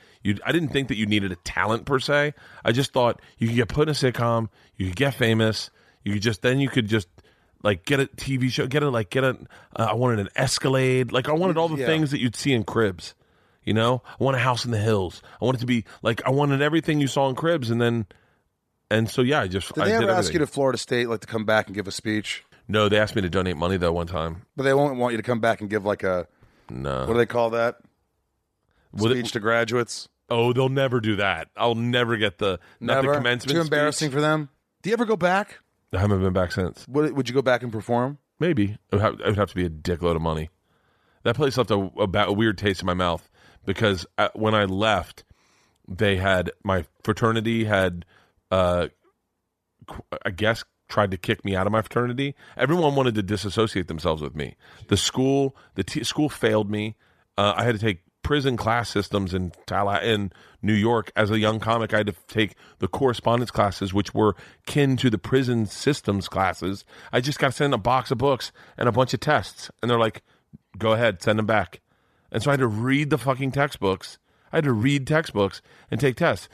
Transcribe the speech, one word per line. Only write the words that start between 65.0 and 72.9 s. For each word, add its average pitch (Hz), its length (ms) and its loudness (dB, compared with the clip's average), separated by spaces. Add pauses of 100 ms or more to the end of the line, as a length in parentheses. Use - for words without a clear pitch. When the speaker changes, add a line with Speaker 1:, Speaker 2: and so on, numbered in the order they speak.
Speaker 1:
the 107 80 0
prison 123 500 0
systems - 600 -2
classes. 92 560 -2 (300)
I 127 80 2
just 143 180 -4
got 135 140 0
sent 143 200 0
a 120 40 0
box 123 340 0
of 123 60 0
books 131 340 0 (260)
and 120 120 0
a - 20 0
bunch 123 220 2
of 123 80 -2
tests. - 500 -2 (100)
And 117 80 -2
they're 117 100 4
like, 113 220 0 (560)
"Go 110 160 2
ahead, 110 280 2
send 107 180 2
them 107 80 0
back." 104 340 0 (500)
And 110 100 -2
so 143 80 0
I 139 40 4
had 135 80 2
to 123 60 2
read 131 420 0